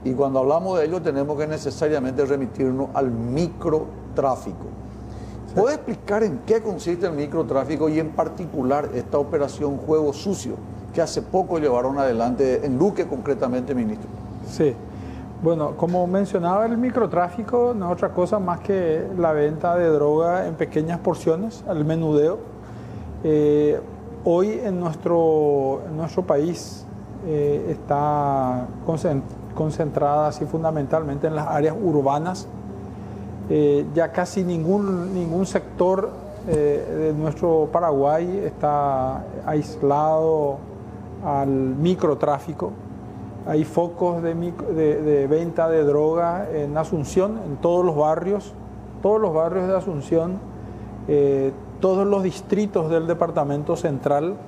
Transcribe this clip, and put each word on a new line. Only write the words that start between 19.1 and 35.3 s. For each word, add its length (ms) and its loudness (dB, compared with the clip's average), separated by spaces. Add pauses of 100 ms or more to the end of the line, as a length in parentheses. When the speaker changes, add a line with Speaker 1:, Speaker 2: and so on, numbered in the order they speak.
Speaker 2:
la 140 4
venta 420 2
de 120 4
droga 600 4
en 80 -6
pequeñas 440 -2
porciones, 680 0
al 180 0
menudeo. 540 4 (840)
Eh, 560 4 (440)
hoy 400 2
en 160 -2
nuestro, 1080 2
en 100 -6
nuestro 260 -2
país, 640 -2 (400)
eh, 460 0
está 960 0 (180)
concent-, 360 0 (340)
concentrada 720 0
así 180 -2
fundamentalmente 840 -2
en 80 0
las 120 -4
áreas 360 2
urbanas. 640 2 (1000)
Eh, 360 4 (100)
ya 160 2
casi 320 0
ningún, 680 0
ningún 340 0